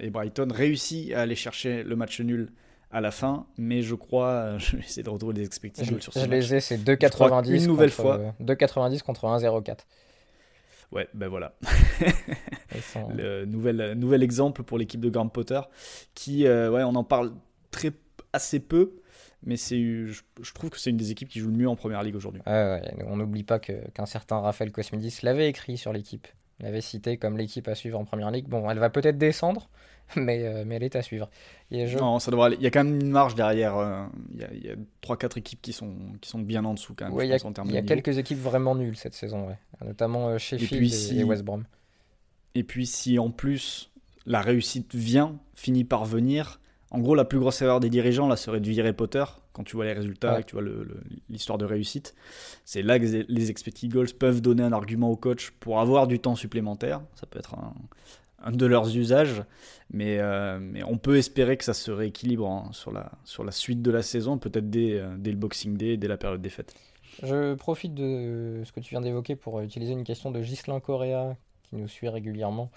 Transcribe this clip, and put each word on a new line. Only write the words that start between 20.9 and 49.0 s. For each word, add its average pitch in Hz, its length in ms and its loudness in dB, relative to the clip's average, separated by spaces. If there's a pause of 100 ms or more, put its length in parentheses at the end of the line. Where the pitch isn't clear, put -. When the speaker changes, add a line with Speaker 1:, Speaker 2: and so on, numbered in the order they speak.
Speaker 1:
une 117 60 2
des 110 140 -2
équipes 120 180 -10
qui 113 120 -10
joue 110 100 -2
le 110 60 0
mieux 123 120 4
en 120 80 0
Première 107 260 -6
Ligue 107 140 -4
aujourd'hui. 98 300 -10
Speaker 2:
Ouais, 104 60 0
ouais, 101 540 0
on 104 100 -6
n'oublie 104 280 -4
pas 113 140 0
que, 101 140 -8 (180)
qu'un 101 160 -8
certain 110 320 -6
Raphaël 104 340 -2
Cosmidis 110 500 -6
l'avait 143 260 2
écrit 131 280 -6
sur 110 160 -6
l'équipe. 104 340 -8 (340)
Il - 40 -12
l'avait 107 160 -4
cité 117 380 -6
comme 107 180 -2
l'équipe 110 320 -6
à 107 60 -2
suivre 113 240 -6
en 104 60 -4
Première 107 260 -4
Ligue. 131 180 -4
Bon, 113 220 -2
elle 113 80 0
va 117 120 4
peut-être 143 280 2
descendre, 165 500 2 (240)
<laughs> - 240 -12
mais, 120 300 0
euh, 110 200 -4
mais 113 100 -4
elle 113 60 -2
est 131 140 -4
à 120 60 -2
suivre. 107 260 -8 (420)
Et 120 160 -2
je 123 120 -2
Speaker 1:
Non, 120 200 2
ça 120 120 -2
devrait 120 160 6
aller. 120 120 6
Il 127 40 -2
y 131 40 2
a 123 40 6
quand 143 120 6
même 147 160 2
une 139 120 2
marge 139 240 6
derrière, 110 420 4
euh, 101 280 -2 (280)
il - 80 -12
y - 40 -8
a, - 80 -10
il - 120 -12
y - 60 -10
a - 40 -8 (280)
trois, 120 160 -4
quatre - 200 -4
équipes - 220 -12
qui 117 120 -10
sont, 104 220 -10 (260)
qui - 100 -16
sont 113 100 -8
bien 110 240 -2
en 110 100 -2
dessous - 220 -10
quand 107 80 -10
même, 127 100 -6
Speaker 2:
Ouais, 127 100 0
Speaker 1:
je 131 40 0
Speaker 2:
il - 20 0
y 131 40 6
a, - 20 4
Speaker 1:
pense, 127 80 0
en 107 80 -8
termes 101 160 -6
Speaker 2:
il - 60 0
y - 40 2
a - 40 0
Speaker 1:
de 104 40 -4
niveau. 151 160 4
Speaker 2:
quelques 139 160 0
équipes 135 200 -4
vraiment 131 360 2
nulles 120 220 -2
cette - 180 -12
saison, 104 340 -6
ouais. 98 100 -10 (260)
Notamment, 117 460 -2
euh, 113 80 0
Sheffield 117 340 -2
Speaker 1:
Et 139 60 0
puis 120 80 6
Speaker 2:
et, 120 40 4
Speaker 1:
si 107 300 0
Speaker 2:
et - 40 4
West 107 200 2
Brom. 104 200 -6 (880)
Speaker 1:
et 123 100 0
puis 127 220 -6
si 123 320 2
en 117 120 2
plus - 600 -4 (340)
la 120 160 2
réussite 120 540 0
vient, 139 440 2 (160)
finit 127 300 2
par 113 220 0
venir, 127 540 0 (320)
en 123 80 -2
gros 131 160 6
la 135 80 6
plus 139 160 0
grosse 127 220 2
erreur 127 180 6
des 120 100 2
dirigeants 123 380 4
là 120 80 4
serait 110 240 -2
de 104 100 0
virer 110 220 4
Potter 127 320 0 (280)